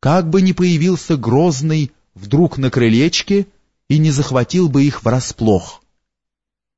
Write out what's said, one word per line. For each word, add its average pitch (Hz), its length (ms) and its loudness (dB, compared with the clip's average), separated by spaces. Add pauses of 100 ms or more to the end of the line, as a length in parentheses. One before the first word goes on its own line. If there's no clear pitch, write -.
Как 160 300 0
бы 190 100 2
ни 185 120 2
появился 175 640 0
Грозный 147 760 0 (220)
вдруг 123 420 -2
на 135 140 -2
крылечке — 131 760 0 (420)
и 143 100 2
не 156 120 2
захватил 139 580 0
бы 139 160 2
их 143 180 -2
врасплох. 113 800 -2 (960)